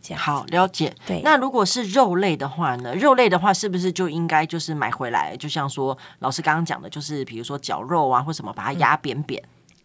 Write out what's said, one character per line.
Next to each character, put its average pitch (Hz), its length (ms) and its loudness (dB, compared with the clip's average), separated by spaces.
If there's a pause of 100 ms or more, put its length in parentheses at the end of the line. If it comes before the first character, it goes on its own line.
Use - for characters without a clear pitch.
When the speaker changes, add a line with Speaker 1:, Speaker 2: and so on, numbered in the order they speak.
Speaker 1:
这 - 140 -14
样 151 80 -6
子。 - 20 -4
Speaker 2:
好， 143 260 0
了 175 180 4
解。 165 260 -2 (100)
Speaker 1:
对。 185 200 -4
Speaker 2:
那 302 120 6
如 262 140 0
果 220 160 4
是 240 160 0
肉 202 320 4
类 185 220 2
的 135 120 -4
话 139 280 -2
呢？ 139 180 -6
肉 254 220 6
类 240 120 6
的 175 80 4
话， 190 160 4
是 202 160 -2
不 180 80 -2
是 180 140 0
就 180 180 -2
应 165 200 -2
该 156 180 2
就 165 140 -6
是 160 120 -4
买 127 200 -2
回 123 180 -4
来， 85 260 -2
就 - 120 -10
像 226 200 -2
说 135 300 -2 (220)
老 135 100 -2
师 135 100 -2
刚 156 140 2
刚 165 100 0
讲 151 160 -6
的， 80 80 -16
就 147 120 -10
是 143 240 -6
比 113 120 -12
如 113 60 -8
说 139 160 -8
绞 - 240 -6
肉 147 260 2
啊 127 140 4
或 156 100 -4
什 156 120 -8
么， 98 80 -8
把 98 100 -10
它 120 120 -4
压 147 220 4
扁 135 280 -6
扁？ - 180 -8
Speaker 1:
嗯。 - 80 -20 (340)